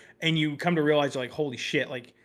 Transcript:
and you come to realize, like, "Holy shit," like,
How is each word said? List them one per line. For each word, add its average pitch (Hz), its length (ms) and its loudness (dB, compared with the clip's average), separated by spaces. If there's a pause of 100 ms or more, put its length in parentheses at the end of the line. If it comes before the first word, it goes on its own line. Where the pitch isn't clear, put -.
(220)
and 160 160 2
you 151 200 0
come 175 180 0
to 156 80 2
realize, 147 320 4
like, 127 160 -4
"Holy 139 260 -4
shit," 131 320 -2
like, 123 240 -10 (120)